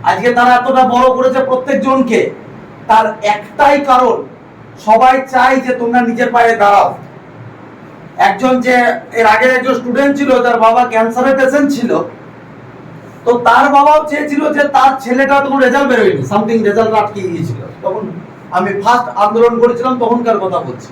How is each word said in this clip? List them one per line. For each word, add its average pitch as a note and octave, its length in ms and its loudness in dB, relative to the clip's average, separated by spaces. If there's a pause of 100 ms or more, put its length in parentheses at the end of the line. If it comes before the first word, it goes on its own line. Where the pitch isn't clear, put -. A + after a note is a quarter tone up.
আজকে G3 300 -2
তারা B3 220 2
এতটা B3+ 300 0
বড় B3 300 2
করেছে C4 300 0
প্রত্যেকজনকে, B3+ 840 -2 (560)
তার A3 200 2 (160)
একটাই C#4 580 0
কারণ, B3+ 360 2 (640)
সবাই B3+ 520 4
চায় C4 260 2
যে B3+ 180 -4
তোমরা A#3+ 260 0
নিজের A#3 300 -2
পায়ে A#3 260 2
দাঁড়াও। G3+ 380 2 (1200)
একজন B3+ 440 0
যে B3 140 0 (380)
এর A3+ 140 2
আগের A#3 240 4
একজন B3+ 240 0
স্টুডেন্ট C4+ 420 -2
ছিল, C4 260 0
তার A#3 180 0
বাবা A3+ 240 4
ক্যান্সারের A#3+ 520 0
পেশেন্ট C#4 360 0
ছিল, - 260 -2 (1300)
তো A#3+ 140 2
তার B3 340 2
বাবাও D4+ 360 4
চেয়েছিল D4 440 -4
যে C#4+ 160 0
তার C4+ 320 2
ছেলেটা C4+ 400 0
তখন C4+ 180 -2
রেজাল্ট C4 300 2
বেরোয়নি, A3 340 0
something A3 420 -2
রেজাল্ট G#3+ 300 0
আটকে G3+ 260 -2
গিয়েছিল। E3+ 400 -6 (220)
তখন G3 280 -6 (400)
আমি G3+ 320 -4
ফার্স্ট A#3+ 340 0
আন্দোলন A3+ 440 2
করেছিলাম, A#3+ 380 0
তখনকার A#3 400 0
কথা F#3 200 -4
বলছি। B2+ 340 -10